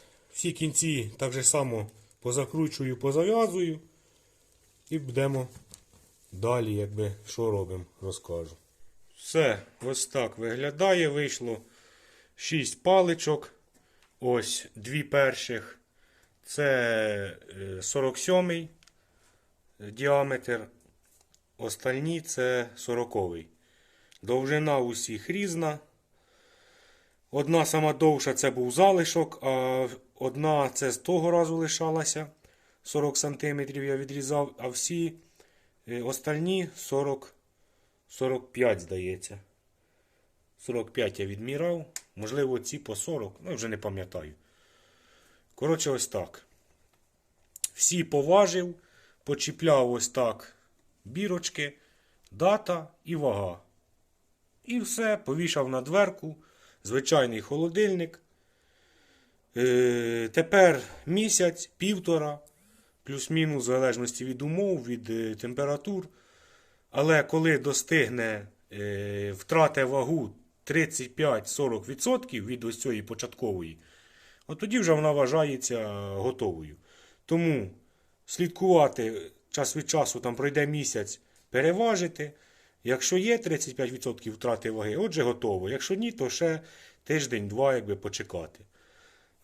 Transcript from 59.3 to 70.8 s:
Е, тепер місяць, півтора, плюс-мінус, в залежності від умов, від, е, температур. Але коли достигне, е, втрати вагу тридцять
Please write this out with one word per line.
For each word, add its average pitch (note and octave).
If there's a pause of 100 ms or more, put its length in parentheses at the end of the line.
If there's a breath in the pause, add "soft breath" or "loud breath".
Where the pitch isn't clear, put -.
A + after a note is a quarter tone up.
Е, A#2+
тепер E3+ (260 loud breath)
місяць, F3+
півтора, E3+ (640 soft breath)
плюс-мінус, D3
в A#2
залежності B2+
від B2+
умов, E3
від, A2+
е, A2+
температур. C#3+ (840 soft breath)
Але D3+
коли D#3+
достигне, B2 (260)
е, G2+
втрати C#3+
вагу C3 (320)
тридцять D3+